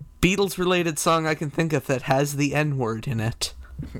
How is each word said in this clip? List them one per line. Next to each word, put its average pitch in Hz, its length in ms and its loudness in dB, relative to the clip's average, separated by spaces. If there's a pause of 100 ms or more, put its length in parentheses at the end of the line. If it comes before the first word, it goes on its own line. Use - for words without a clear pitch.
(200)
Beatles-related 180 760 2
song 165 280 2
I 156 80 2
can 151 160 -6
think 160 220 0
of 143 140 0
that 127 160 0
has 143 340 2
the 143 180 0
N-word 131 540 0
in 113 120 -2
it. - 340 -4 (460)